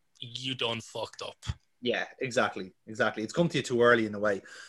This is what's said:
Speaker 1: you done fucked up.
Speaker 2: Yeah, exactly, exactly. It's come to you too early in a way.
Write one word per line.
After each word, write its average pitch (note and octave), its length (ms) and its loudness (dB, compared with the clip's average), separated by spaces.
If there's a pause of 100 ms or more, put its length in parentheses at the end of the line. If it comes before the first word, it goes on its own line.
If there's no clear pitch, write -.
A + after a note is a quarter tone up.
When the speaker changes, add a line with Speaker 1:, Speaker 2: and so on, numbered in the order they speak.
(200)
Speaker 1:
you B2 340 -8
done A#2 260 -2
fucked - 420 -10
up. G#2 140 -10 (460)
Speaker 2:
Yeah, G#2+ 220 0 (160)
exactly, A2 520 0 (140)
exactly. A2 360 -2
It's A2 100 -6
come E3+ 160 2
to D#3+ 80 -2
you C3+ 60 2
too A#2+ 180 0
early A#2+ 240 6
in G#2 100 -4
a G#2 40 -6
way. G2+ 240 2 (260)